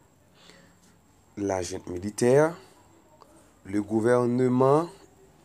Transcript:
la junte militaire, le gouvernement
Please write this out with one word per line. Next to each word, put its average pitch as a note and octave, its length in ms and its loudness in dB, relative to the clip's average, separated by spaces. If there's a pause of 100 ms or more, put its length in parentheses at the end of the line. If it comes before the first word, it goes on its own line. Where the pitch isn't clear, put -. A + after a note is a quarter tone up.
(1400)
la G2 280 -4
junte F2+ 260 -12
militaire, B2 680 0 (1080)
le G2+ 160 -4
gouvernement B2 1040 2 (580)